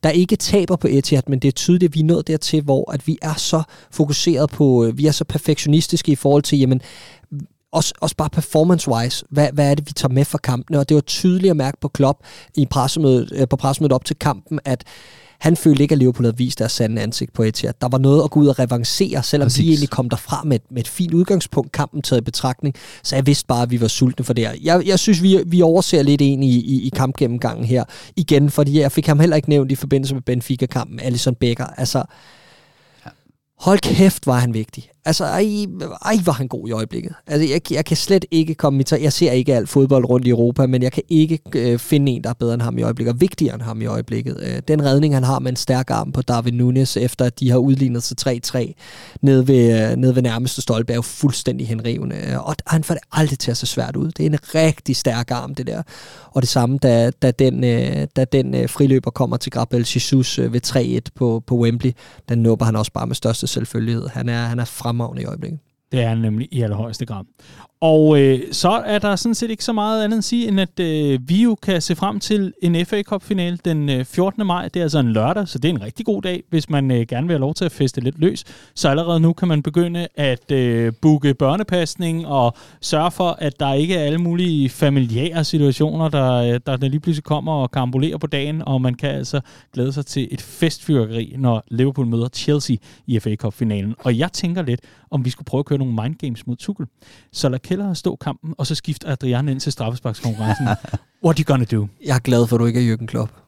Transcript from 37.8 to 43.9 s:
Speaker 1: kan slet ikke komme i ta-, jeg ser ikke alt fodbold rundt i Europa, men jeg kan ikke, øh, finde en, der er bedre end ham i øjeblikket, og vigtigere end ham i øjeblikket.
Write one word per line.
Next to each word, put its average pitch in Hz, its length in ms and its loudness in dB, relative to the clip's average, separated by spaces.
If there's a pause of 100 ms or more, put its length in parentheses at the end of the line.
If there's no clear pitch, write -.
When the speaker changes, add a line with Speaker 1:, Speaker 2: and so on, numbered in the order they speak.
Speaker 1:
kan - 120 0
slet 190 340 2
ikke 160 240 2
komme 139 260 2
i 131 40 4
ta-, 151 180 0
jeg 147 100 2
ser 156 200 2
ikke 127 220 2
alt 117 140 0
fodbold 135 360 4
rundt 123 220 2
i 123 40 4
Europa, 120 360 2
men 127 160 2
jeg 127 100 0
kan - 160 -4
ikke, 160 300 2 (160)
øh, 120 240 2
finde 139 340 2
en, 117 120 -6
der 117 60 -2
er 120 40 -4
bedre 117 200 -2
end 120 80 -4
ham 117 160 -4
i 117 40 0
øjeblikket, 117 320 -2
og 123 60 -2
vigtigere 165 340 0
end 120 80 -10
ham 113 200 -8
i 113 40 -4
øjeblikket. 113 560 -6